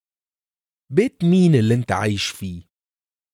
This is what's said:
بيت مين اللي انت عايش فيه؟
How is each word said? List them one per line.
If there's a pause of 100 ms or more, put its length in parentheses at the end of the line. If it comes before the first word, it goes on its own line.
(920)
بيت
مين
اللي
انت
عايش
فيه؟ (720)